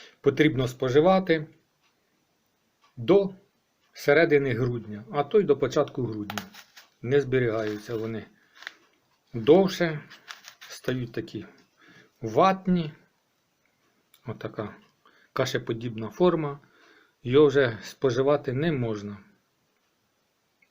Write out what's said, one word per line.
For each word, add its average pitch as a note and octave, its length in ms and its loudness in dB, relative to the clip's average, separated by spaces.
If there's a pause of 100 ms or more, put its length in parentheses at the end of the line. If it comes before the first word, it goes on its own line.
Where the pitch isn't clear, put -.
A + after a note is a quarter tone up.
(200)
потрібно C3+ 480 2
споживати D#3+ 800 2 (1500)
до F#3+ 380 2 (580)
середини C#3+ 640 4
грудня, A2 580 -4
а C#3+ 120 0
то G#3+ 160 2
й F#3 40 2
до C#3+ 120 2
початку C3 460 -2
грудня. G#2+ 400 -8 (600)
Не C3+ 180 2
зберігаються A2+ 760 -4
вони A2 300 -8 (1080)
довше, D#3+ 680 2 (600)
стають B2+ 520 -8
такі G#2+ 340 -10 (760)
ватні. E3+ 720 0 (1300)
Отака G#2+ 480 -10 (580)
кашеподібна A#2 760 -4
форма. D#3+ 520 0 (640)
Його C#3 240 6
вже B2+ 360 2
споживати C3+ 720 -2
не D#3 200 -2
можна. G#2 460 -6 (1500)